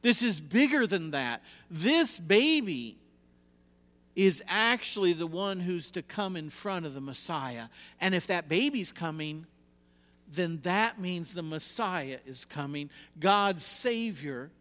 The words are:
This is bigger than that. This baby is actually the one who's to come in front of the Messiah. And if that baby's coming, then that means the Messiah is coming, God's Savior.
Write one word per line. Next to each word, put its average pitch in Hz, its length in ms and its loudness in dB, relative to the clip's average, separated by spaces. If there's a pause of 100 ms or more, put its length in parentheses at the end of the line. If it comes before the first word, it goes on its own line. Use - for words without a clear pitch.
This 240 200 6
is 208 200 2
bigger 247 440 4
than 165 260 -2
that. 127 300 -2 (300)
This 247 480 2
baby 196 800 2 (1160)
is 190 320 4
actually 208 680 2
the 165 120 -4
one 185 360 -4
who's 175 300 -4
to 170 100 -6
come 190 340 -6
in 156 140 -8
front 180 360 -6
of 143 80 -8
the 135 80 -10
Messiah. 131 680 -4 (320)
And 190 120 2
if 175 140 0
that 170 220 -2
baby's 220 420 0
coming, 156 560 -6 (800)
then 165 340 -2
that 208 380 0
means 180 340 -4
the 175 80 -6
Messiah 156 840 -2
is 131 180 -6
coming, 143 460 -6 (300)
God's 196 440 4
Savior. 165 960 0